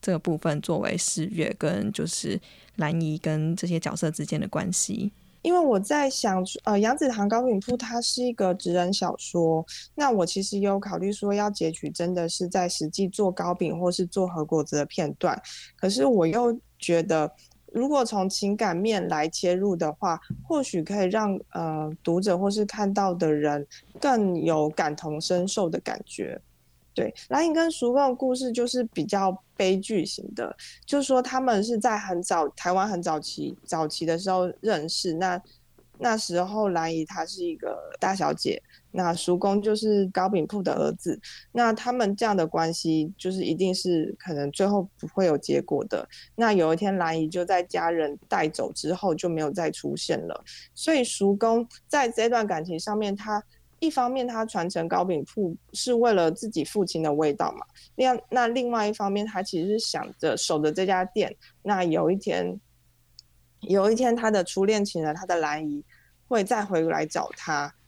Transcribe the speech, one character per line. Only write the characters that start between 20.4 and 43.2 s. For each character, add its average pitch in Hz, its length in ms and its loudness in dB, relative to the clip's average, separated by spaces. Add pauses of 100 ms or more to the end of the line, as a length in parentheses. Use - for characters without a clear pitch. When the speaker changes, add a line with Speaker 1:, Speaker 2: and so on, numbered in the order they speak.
Speaker 2:
或 302 160 0
许 190 180 -2
可 196 220 0
以 180 60 2
让， 208 280 0 (140)
呃， 156 400 -4 (100)
读 170 200 0
者 190 160 2
或 196 120 2
是 208 160 0
看 202 280 -2
到 196 200 2
的 170 200 2
人 147 340 0 (320)
更 208 420 2
有 156 280 2
感 151 260 -2
同 151 240 -6
身 180 260 0
受 196 240 0
的 165 120 -4
感 - 240 -6
觉。 - 340 -8 (560)
对， 220 160 -2 (180)
兰 277 140 4
姨 339 80 4
跟 330 200 2
叔 240 200 0
公 269 180 4
的 247 60 0
故 254 200 0
事 254 160 -4
就 240 160 0
是 247 160 -2
比 175 200 -4
较 190 320 2 (220)
悲 190 220 4
剧 196 260 0
型 - 180 -10 (120)
的， 113 200 -6 (300)
就 285 140 2
是 277 40 0
说 262 160 4
他 254 220 0
们 226 220 4
是 233 120 0
在 220 220 2
很 190 240 -2
早， 165 280 2
台 - 220 -2
湾 190 160 2
很 185 140 -2
早 160 180 0
期， - 460 -8
早 160 220 -2
期 156 180 -4
的 165 100 2
时 185 140 -4
候 185 180 2 (140)
认 170 260 0
识， 170 260 -2
那， 180 280 -2 (560)
那 233 180 0
时 180 280 0
候 208 260 0
兰 165 260 0
姨 160 80 0
她 196 220 -6
是 185 180 -8
一 170 120 -2
个 - 200 -6 (240)
大 190 160 2
小 151 160 0
姐， 143 300 -2 (300)
那 180 200 0
叔 175 240 2
公 196 240 2
就 214 160 2
是 214 380 4
糕 185 160 2
饼 180 160 2
铺 208 160 -4
的 175 100 0
儿 - 200 0
子， - 280 -4 (320)
那 233 220 2
他 226 180 -2
们 220 240 2
这 226 120 0
样 202 100 2
的 165 80 4
关 165 260 0
系 160 460 0
就 185 140 -4